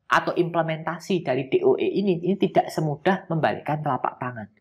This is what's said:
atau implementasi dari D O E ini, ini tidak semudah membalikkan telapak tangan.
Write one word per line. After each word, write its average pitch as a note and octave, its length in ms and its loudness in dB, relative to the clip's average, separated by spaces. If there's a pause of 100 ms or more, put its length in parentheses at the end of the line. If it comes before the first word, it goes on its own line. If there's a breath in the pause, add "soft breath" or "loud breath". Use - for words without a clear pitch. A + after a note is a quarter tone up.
atau D#3+ 240 2
implementasi E3 880 -2
dari C3+ 320 -2
D - 80 2
O C3 160 4
E - 80 -2
ini, G3 400 0
ini F#3 160 0
tidak E3 320 2
semudah E3 560 -2
membalikkan D3 560 -2
telapak C3+ 400 -2
tangan. A#2 240 -8 (140)